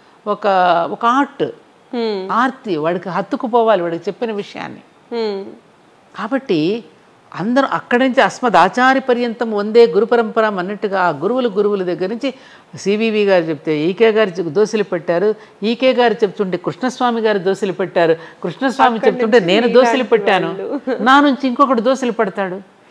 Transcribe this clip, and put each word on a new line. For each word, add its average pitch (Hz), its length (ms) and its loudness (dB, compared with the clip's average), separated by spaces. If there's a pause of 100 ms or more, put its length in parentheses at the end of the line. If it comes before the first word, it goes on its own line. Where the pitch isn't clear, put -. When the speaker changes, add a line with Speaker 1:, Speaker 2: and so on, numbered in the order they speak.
(260)
Speaker 1:
ఒక, 208 200 -4 (440)
ఒక 214 160 -4
ఆర్ట్. 262 360 0
Speaker 2:
Hmm. 196 920 -6
Speaker 1:
ఆర్తి, 233 440 -2
వాడికి 175 320 -4
హత్తుకుపోవాలి 220 720 0
వాడికి 170 280 -6
చెప్పిన 220 220 -6
విషయాన్ని. - 480 -12 (340)
Speaker 2:
Hmm. 214 360 -6 (680)
Speaker 1:
కాబట్టి 208 640 -2 (500)
అందరూ 240 300 0
అక్కడి 240 440 0
నుంచి 254 140 4
"అస్మద్ 208 340 0
ఆచార్య 247 440 4
పర్యంతం 240 520 -2
వందే 214 340 4
గురు 208 180 2
పరంపరం" 220 540 0
అన్నట్టుగా 196 420 -4
ఆ 180 80 2
గురువులు, 208 400 -2
గురువుల 202 340 0
దగ్గర 175 240 -4
నుంచి 240 280 -6 (440)
సివివి 214 460 0
గారు 190 180 4
చెప్తే 160 360 -4
ఈకే 190 320 2
గారు 214 200 2
చె-, 170 200 -6
దోశలు 208 320 0
పెట్టారు, 185 520 -2 (280)
ఈకే 240 300 0
గారు 233 220 2
చెప్తుంటే 185 420 -2
కృష్ణస్వామి 233 640 -4
గారు 214 180 0
దోశలు 190 340 -2
పెట్టారు, 170 440 0 (260)
కృష్ణస్వామి 247 520 0
Speaker 2:
అక్కడి 254 160 0
Speaker 1:
చెప్తుంటే 240 300 2
Speaker 2:
నుంచి 180 140 2
Speaker 1:
నేను 233 120 2
Speaker 2:
మీలాంటి 240 200 6
Speaker 1:
దోశలు 254 160 0
పెట్టాను, 202 440 0
Speaker 2:
వాళ్ళు. 196 340 -8 (200)
Speaker 1:
నా 262 200 6
నుంచి 269 260 2
ఇంకొకడు 247 340 2
దోశలు 247 320 0
పెడతాడు. 196 440 -4 (340)